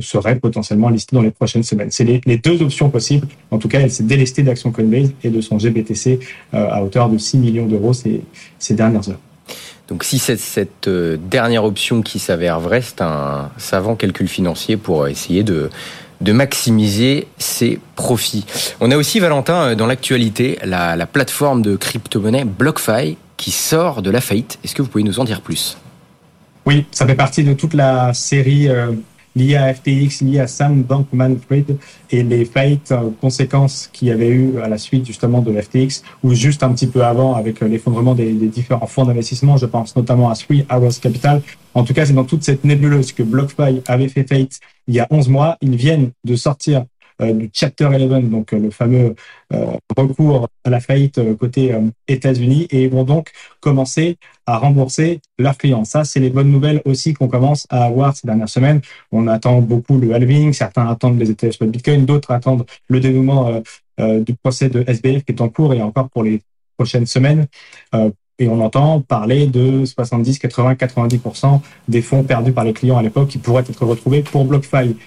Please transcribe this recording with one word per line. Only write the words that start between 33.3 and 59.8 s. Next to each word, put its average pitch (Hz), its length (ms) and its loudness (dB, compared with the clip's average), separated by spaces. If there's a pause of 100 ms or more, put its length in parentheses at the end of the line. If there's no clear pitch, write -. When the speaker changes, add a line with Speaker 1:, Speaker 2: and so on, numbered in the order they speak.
Speaker 1:
qu'il - 160 -2
y - 40 2
avait 113 160 2
eu 127 320 2
à 113 80 -6
la 107 100 -2
suite 127 260 -2
justement 120 360 0
de 107 200 0
F 104 80 -6
T 127 140 2
X 131 220 -4 (180)
ou 127 120 4
juste 135 280 2
un 156 100 2
petit 127 140 -2
peu 123 180 2
avant 123 300 2
avec, 110 260 -4
euh, 113 60 0
l'effondrement 117 480 0
des, 117 180 0
des 110 140 0
différents 120 400 -4
fonds 131 180 0
d'investissement. 123 520 2
Je 123 100 0
pense 113 300 -4
notamment 123 340 2
à 113 60 -2
Three 143 320 0
Arrows 123 200 2 (140)
Capital. 143 400 0 (320)
En 123 80 2
tout 123 100 0
cas, 151 140 2
c'est 139 60 4
dans 131 120 4
toute 156 200 -2
cette 135 180 0
nébuleuse 143 500 2
que 120 120 -2
BlockFi 135 640 0
avait 127 200 2
fait 135 180 -2
faillite 135 340 0 (260)
il 123 80 0
y 120 60 2
a 117 100 0
onze 147 180 2
mois. 143 320 2
Ils 131 140 0
viennent 131 380 2 (120)
de 120 120 0
sortir 139 480 0 (360)
euh, 113 120 0
du 110 200 -2
Chapter 147 400 0
eleven, 131 360 2
donc, 110 240 -2
euh, 110 60 0
le 107 120 0
fameux, 120 440 2 (380)
euh, - 140 -2 (300)
recours 135 520 2 (160)
à 127 60 0
la 120 100 0
faillite, 139 380 0
euh, 110 160 0
côté, 127 380 0
euh, 110 80 -2 (280)
États-Unis, 131 600 0
et 131 180 2
vont 131 160 0
donc 151 260 0 (300)
commencer 147 560 0 (300)
à 113 120 -2
rembourser 143 600 0 (180)
leurs 135 180 0
clients. 123 280 0
Ça, 151 200 -2
c'est 147 160 -4
les 127 100 2
bonnes 139 200 2
nouvelles 151 340 2
aussi 139 300 -2
qu'on 131 140 -2
commence 135 420 0
à 123 140 2
avoir 131 300 2
ces - 120 -12
dernières 110 220 -2
semaines. 143 320 2 (320)
On 113 140 0
attend 117 340 2
beaucoup 120 380 2